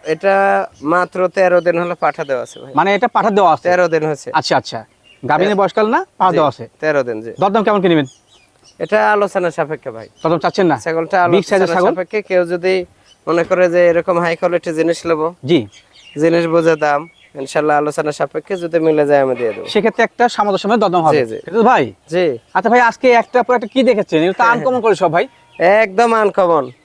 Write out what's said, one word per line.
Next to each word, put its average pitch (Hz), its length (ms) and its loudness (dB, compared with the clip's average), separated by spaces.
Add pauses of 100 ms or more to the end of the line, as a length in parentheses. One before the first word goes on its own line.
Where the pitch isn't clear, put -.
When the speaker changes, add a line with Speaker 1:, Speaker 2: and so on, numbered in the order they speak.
Speaker 1:
এটা 160 280 0 (480)
মাত্র 175 360 -2 (100)
তেরো 180 320 2
দিন 170 220 0
হলো 175 180 -6
পাঠা 156 240 -2
দেওয়া 131 180 -4
আছে - 180 -14
ভাই। 131 140 -18
Speaker 2:
মানে 175 200 0
এটা 233 220 0
পাঠা 208 140 0
দেওয়া 196 220 4
আছে? 151 160 -2
Speaker 1:
তেরো 180 200 2
দিন 160 160 0
হয়েছে। 151 240 -6 (100)
Speaker 2:
আচ্ছা, 151 180 -2
আচ্ছা। 127 220 -6 (440)
গাভিনের 180 340 0
Speaker 1:
তে-, 190 40 0
Speaker 2:
বয়সকাল 202 340 0
না, 330 60 0 (180)
পাঠা 190 140 2
Speaker 1:
জি, - 60 0
Speaker 2:
দেওয়া 151 140 2
আছে। 117 120 -16 (160)
Speaker 1:
তেরো 151 280 0
দিন, 117 140 -6
জি। 113 80 -12 (100)
Speaker 2:
দরদাম 202 240 0
কেমন 208 180 0
কি 185 100 2
নেবেন? 147 160 0 (720)
Speaker 1:
এটা 165 180 -2 (140)
আলোচনা 196 380 -2
সাপেক্ষে 151 400 -8
ভাই। 110 160 -16 (160)
Speaker 2:
দরদাম 165 220 0
চাচ্ছেন 185 220 0
না? 160 180 2
Speaker 1:
ছাগলটা 165 340 -2 (140)
Speaker 2:
বিগ 185 160 2
সাইজের 190 200 0
Speaker 1:
আলোচনা 170 80 -2
Speaker 2:
ছাগল? 185 160 2
Speaker 1:
সাপেক্ষে। 185 300 -6
কেউ 180 200 0 (100)
যদি 180 220 -2 (520)
মনে 170 180 0
করে 180 200 0 (100)
যে 180 60 4 (100)
এরকম 170 340 0
হাই 170 120 -2
কোয়ালিটি 175 420 -2
জিনিস 165 200 0 (100)
নেবো, 156 180 -2 (180)
Speaker 2:
জি। 151 140 2 (640)
Speaker 1:
জিনিস 170 240 2
বুঝে 165 300 2
দাম, 147 240 0 (400)
ইনশাল্লাহ 147 420 -2
আলোচনা 151 300 -4
সাপেক্ষে 156 440 -6
যদি 170 300 -4
মিলে 151 240 2
যায় 143 120 4
আমি 131 180 0
দিয়ে 110 160 -2
দেবো। - 160 -12
Speaker 2:
সেক্ষেত্রে 214 360 0
একটা - 160 -2 (100)
সামঞ্জস্য 208 340 -2
মধ্যে 220 160 2
দরদাম 175 220 0
হবে। 151 100 4
Speaker 1:
জি, 135 140 2
জি। 107 140 -8
Speaker 2:
ফেরদৌস 208 260 0
ভাই। 196 140 4 (280)
Speaker 1:
জি। 180 120 0 (300)
Speaker 2:
আচ্ছা 190 180 0
ভাই, 247 80 6
আজকে 233 260 0 (160)
একটা - 240 -2
পর 254 120 0
একটা 214 160 -6
কি 262 80 2
দেখেছেন? 208 400 0
এটা 185 160 0
তো 254 40 2
Speaker 1:
হ্যাঁ, 233 120 4
Speaker 2:
আনকমন 247 180 -2
Speaker 1:
হ্যাঁ। 247 120 -2
Speaker 2:
করে 214 180 4
সব 170 140 2
ভাই। 196 80 2 (580)
Speaker 1:
একদম 220 280 2 (120)
আনকমন। 175 420 2 (200)